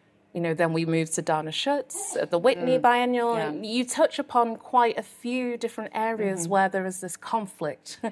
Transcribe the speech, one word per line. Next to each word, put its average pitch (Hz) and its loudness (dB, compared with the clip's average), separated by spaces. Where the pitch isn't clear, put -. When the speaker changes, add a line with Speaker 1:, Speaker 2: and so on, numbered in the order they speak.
Speaker 1:
you 175 -4
know, 165 0
then 165 2
we 165 0
moved 160 0
to 170 -2
Dana 156 0
Schutz - -2
at - -2
the 175 2
Whitney 254 2
Speaker 2:
Mm. 254 0
Speaker 1:
Biennial. 240 4
Speaker 2:
Yeah. 151 -2
Speaker 1:
You 220 -4
touch 269 2
upon 240 0
quite 240 2
a 220 -6
few 247 -6
different 226 -6
areas 214 -2
Speaker 2:
Mm-hmm. 170 -2
Speaker 1:
where 190 6
there 190 -2
is 185 -6
this 180 -8
conflict - -6